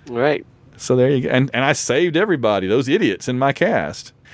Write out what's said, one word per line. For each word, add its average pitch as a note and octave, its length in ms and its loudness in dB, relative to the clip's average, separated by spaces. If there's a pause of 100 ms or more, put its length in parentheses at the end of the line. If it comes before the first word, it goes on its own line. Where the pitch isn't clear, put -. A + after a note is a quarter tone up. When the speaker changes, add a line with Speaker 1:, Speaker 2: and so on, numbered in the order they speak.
Speaker 1:
Right. C3 360 0 (300)
Speaker 2:
So - 200 -2
there B2+ 140 4
you C#3 120 0
go. - 80 -4
And, C3 240 0
and B2 100 -2
I C#3+ 100 2
saved D#3+ 440 0
everybody, A#2 500 0
those A#2 220 0
idiots C#3+ 400 0
in B2 100 -4
my C#3 140 2
cast. C3+ 580 -4 (220)